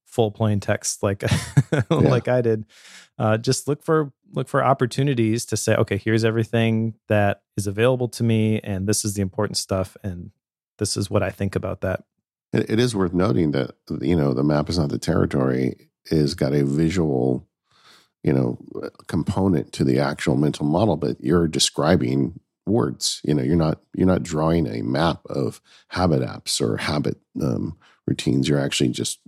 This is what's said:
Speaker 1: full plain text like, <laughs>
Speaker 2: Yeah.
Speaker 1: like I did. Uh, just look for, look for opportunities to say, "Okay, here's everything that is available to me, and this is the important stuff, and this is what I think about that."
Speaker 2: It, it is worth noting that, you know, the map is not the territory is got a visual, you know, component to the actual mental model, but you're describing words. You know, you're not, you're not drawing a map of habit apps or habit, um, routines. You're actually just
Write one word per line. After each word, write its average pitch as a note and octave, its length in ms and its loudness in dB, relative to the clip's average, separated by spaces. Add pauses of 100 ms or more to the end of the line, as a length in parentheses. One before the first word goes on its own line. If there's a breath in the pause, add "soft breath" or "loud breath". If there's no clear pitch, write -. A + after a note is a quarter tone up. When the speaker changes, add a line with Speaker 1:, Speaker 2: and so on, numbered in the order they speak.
Speaker 1:
full A2 260 0
plain G#2 280 0
text - 440 -4
like, G2 180 0
<laughs> - 500 0
Speaker 2:
Yeah. C#3+ 100 2 (100)
Speaker 1:
like C#3+ 360 2
I B2 140 2
did. A2 240 0 (540 loud breath)
Uh, A2 180 2
just B2+ 300 -2
look D3+ 160 -4
for, D#3 280 0 (220)
look C3+ 140 -6
for C3+ 160 0
opportunities B2+ 840 2
to G#2+ 120 -4
say, A2 180 2
"Okay, A2 220 2
here's A2+ 280 0
everything A2+ 680 0 (120)
that G2+ 340 2 (140)
is G2+ 120 -4
available A#2+ 400 2
to - 160 -6
me, A2 380 2
and G2 260 -6
this G#2+ 180 0
is G#2 80 -4
the G2+ 80 -2
important G2 360 -4
stuff, F#2+ 460 -4
and F#2 280 -10 (480)
this G#2 180 -2
is F#2+ 120 -2
what G#2 120 0
I F#2+ 80 -2
think - 260 -4
about F#2+ 260 -6
that." F#2 220 -4 (480)
Speaker 2:
It, - 200 0
it A2+ 80 2
is B2 160 2
worth F#2 180 0
noting F2 380 2
that, C2+ 240 -2 (260)
you E2+ 140 2
know, C#2+ 180 2
the C2 100 -2
map D2+ 260 2
is E2+ 100 -2
not D2 100 0
the - 80 -4
territory C2 920 -2 (160)
is D2 280 0
got C#2 200 -2
a C#2+ 120 2
visual, C#2+ 800 0 (800 soft breath)
you - 100 2
know, B1+ 240 0 (500)
component E2+ 680 0
to - 100 -2
the C2+ 160 2
actual C#2 360 0
mental D2 300 0
model, E2+ 320 2
but - 240 -4
you're E2 260 2
describing D2 920 0 (260)
words. - 580 -2
You D2 120 0
know, C2+ 80 0
you're D#2+ 140 2
not, D#2+ 240 0 (120)
you're F#2 140 2
not F#2 160 2
drawing E2 440 0
a G#2+ 140 -6
map C2+ 460 0
of - 340 -4 (280 soft breath)
habit E2 320 2
apps - 400 -6
or A1+ 160 0
habit, - 400 -4 (240)
um, A#1+ 360 -4 (300 soft breath)
routines. - 400 0
You're D2 120 2
actually C#2 300 0
just - 380 -6